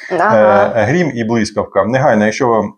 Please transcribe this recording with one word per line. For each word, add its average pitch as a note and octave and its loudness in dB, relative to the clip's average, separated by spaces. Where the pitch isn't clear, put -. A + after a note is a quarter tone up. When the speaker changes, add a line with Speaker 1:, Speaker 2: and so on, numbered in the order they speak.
Speaker 1:
Ага. G#2+ 2
Speaker 2:
Е, G#2+ 0
грім D#3 0
і A#2 -4
блискавка. G#2 -2
Негайно, A#2+ 2
якщо A2 0